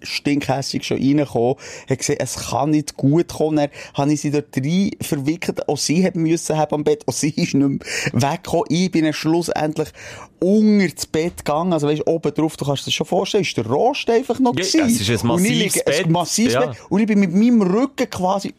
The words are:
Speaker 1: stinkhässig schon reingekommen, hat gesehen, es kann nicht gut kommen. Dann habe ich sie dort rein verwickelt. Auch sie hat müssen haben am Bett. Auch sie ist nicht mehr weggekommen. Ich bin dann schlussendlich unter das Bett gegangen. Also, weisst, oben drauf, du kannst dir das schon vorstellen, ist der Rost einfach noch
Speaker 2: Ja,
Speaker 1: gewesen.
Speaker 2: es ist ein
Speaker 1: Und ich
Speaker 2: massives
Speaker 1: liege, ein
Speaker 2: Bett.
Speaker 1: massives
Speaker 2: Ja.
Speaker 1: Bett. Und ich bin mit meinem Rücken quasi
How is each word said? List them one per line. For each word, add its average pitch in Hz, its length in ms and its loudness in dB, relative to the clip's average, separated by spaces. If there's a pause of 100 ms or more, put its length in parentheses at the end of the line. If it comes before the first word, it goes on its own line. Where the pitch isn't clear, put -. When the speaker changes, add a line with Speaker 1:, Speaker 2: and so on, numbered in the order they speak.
Speaker 1:
stinkhässig 139 840 -2
schon - 140 -2
reingekommen, 135 560 2 (340)
hat 131 80 0
gesehen, - 240 -2
es - 140 -6 (140)
kann 135 200 0
nicht 151 260 0
gut 160 380 2
kommen. 156 240 0
Dann 147 120 2 (260)
habe 143 180 2
ich 147 80 -2
sie 147 100 -2
dort 143 240 -2
rein 165 360 0 (100)
verwickelt. - 640 -4
Auch 147 100 0
sie 175 280 2
hat 185 100 -2
müssen 160 400 0
haben 156 200 0
am 151 100 -2
Bett. 151 220 0
Auch 127 60 -4
sie 151 180 -2
ist - 240 -2
nicht - 0 -
mehr 139 240 2 (340)
weggekommen. 151 560 0
Ich 175 200 0
bin 165 140 2
dann 156 100 2
schlussendlich 156 760 -2 (500)
unter 208 560 4
das - 120 -8
Bett 165 360 -2
gegangen. 165 300 0
Also, 147 140 0
weisst, 151 200 0
oben 160 260 0
drauf, 156 220 0
du - 80 -8
kannst 139 200 -2
dir - 20 -12
das - 80 -2
schon - 140 -4
vorstellen, 196 360 0
ist - 140 -4
der 113 100 -2
Rost 196 420 0
einfach 233 300 0
noch 247 160 4
Speaker 2:
Ja, 320 80 -2
Speaker 1:
gewesen. 320 220 2
Speaker 2:
es 233 240 2
ist 117 140 0
ein 120 80 0
Speaker 1:
Und 175 120 2
ich 202 60 2
Speaker 2:
massives 160 260 0
Speaker 1:
liege, 170 120 0
ein 135 60 2 (100)
Speaker 2:
Bett. 165 80 0
Speaker 1:
massives 175 420 0
Speaker 2:
Ja. 135 140 2
Speaker 1:
Bett. 123 100 -10 (120)
Und 185 100 0
ich 220 80 2
bin 208 120 2
mit 185 140 2
meinem 226 300 4
Rücken 233 480 0
quasi 190 480 -2